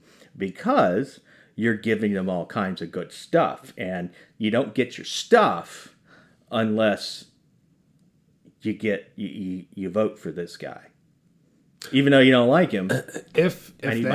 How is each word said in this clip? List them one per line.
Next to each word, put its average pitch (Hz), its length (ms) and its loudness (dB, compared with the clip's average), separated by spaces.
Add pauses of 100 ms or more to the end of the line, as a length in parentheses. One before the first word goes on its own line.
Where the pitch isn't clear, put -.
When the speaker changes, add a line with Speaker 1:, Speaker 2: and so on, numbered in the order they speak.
(380)
Speaker 1:
because 180 800 0 (360)
you're 110 200 0
giving 107 380 -2
them 95 160 -2
all 90 160 -4
kinds 95 360 -6
of 82 100 -10
good 85 200 -10
stuff, - 680 -2
and 92 320 -8 (280)
you 107 140 -2
don't 113 220 -2
get 123 240 -2
your - 80 -16
stuff - 920 0 (560)
unless 110 720 0 (1400)
you 107 120 -4
get, - 420 -4
you, 101 120 -8
you, 92 460 -8
you 95 160 -8
vote 104 300 -2
for 85 120 -8
this 85 260 -10
guy, - 240 -14 (1080)
even 139 200 4
though 135 80 8
you 131 120 8
don't 123 180 6
like 170 220 4
him. 95 240 -2
Speaker 2:
<clears throat> - 400 -8
If, - 360 0 (120)
Speaker 1:
I 127 40 -4
Speaker 2:
if 113 80 0
Speaker 1:
need 117 80 -2
my 127 120 0